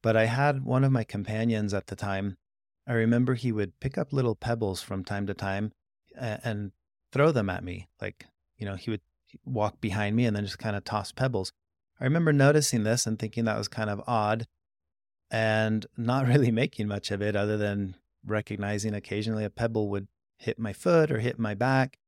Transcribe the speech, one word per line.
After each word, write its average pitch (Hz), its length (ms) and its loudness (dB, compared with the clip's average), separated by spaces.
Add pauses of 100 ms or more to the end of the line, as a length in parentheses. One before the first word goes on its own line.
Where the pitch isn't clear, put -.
But 110 140 4
I 110 100 6
had 135 380 0
one 127 200 4
of 135 80 4
my 117 120 2
companions 107 680 -2
at 98 140 -4
the 95 80 -8
time, 98 400 -4 (500)
I 127 80 -4
remember 117 400 4
he 120 180 -2
would 101 280 -2
pick - 180 -6
up - 140 -4
little 123 240 0
pebbles 113 460 -2
from 95 220 -6
time 101 220 -4
to 98 80 -4
time 98 380 -4 (440)
a-, 113 280 -6
and 104 280 -4 (400)
throw 147 180 4
them 107 200 0
at 90 140 -4
me. 90 240 -10 (120)
Like, - 260 -10 (300)
you - 80 -10
know, 98 120 -6
he 101 140 -8
would 107 120 -4 (420)
walk 107 360 -2
behind 104 360 0
me 123 80 4
and 110 100 2
then 104 100 -2
just 95 140 -10
kinda 101 220 -4
toss 104 320 -4
pebbles. 120 400 -2 (480)
I 123 40 -4
remember 156 280 4
noticing 139 520 6
this 117 220 2
and 110 120 -2
thinking 113 260 -2
that 107 140 0
was 107 100 -4
kind 107 220 -4
of 101 160 -6
odd 113 400 0 (840)
and 110 560 2 (100)
not 123 300 0
<laughs> - 20 2
really 123 220 6
making 113 380 0
much 101 220 -6
of 101 120 -2
it 104 140 0
other 104 200 0
than 101 400 -2 (280)
recognizing 104 720 -4
occasionally 107 500 -4
a - 60 -4
pebble 113 380 -2
would 101 200 -4 (300)
hit - 200 -6
my 110 140 -6
foot 160 380 2
or 123 80 0
hit 120 200 -2
my 107 160 -2
back. 131 540 0